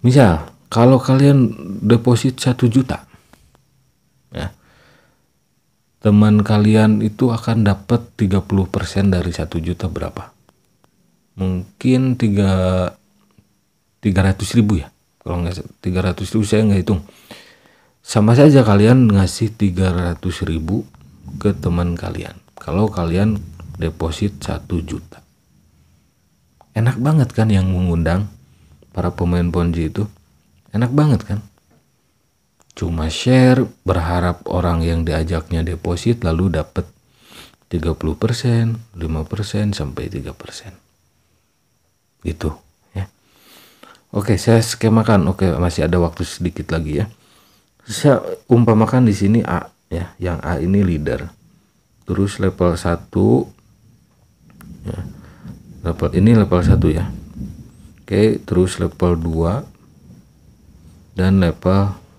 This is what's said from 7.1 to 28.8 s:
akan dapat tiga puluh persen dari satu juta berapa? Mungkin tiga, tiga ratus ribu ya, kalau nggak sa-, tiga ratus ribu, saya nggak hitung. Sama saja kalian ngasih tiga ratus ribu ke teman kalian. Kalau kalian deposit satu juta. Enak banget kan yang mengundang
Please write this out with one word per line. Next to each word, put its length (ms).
akan 320
dapat 560
tiga 240
puluh 240
persen 480
dari 160
satu 320
juta 240
berapa? 480
Mungkin 800
tiga, 720
tiga 240
ratus 320
ribu 240
ya, 80
kalau 240
nggak 160
sa-, 160
tiga 240
ratus 320
ribu, 120
saya 200
nggak 160
hitung. 200
Sama 320
saja 300
kalian 440
ngasih 440
tiga 400
ratus 520
ribu 380
ke 180
teman 400
kalian. 400
Kalau 320
kalian 480
deposit 680
satu 400
juta. 380
Enak 240
banget 340
kan 220
yang 160
mengundang 640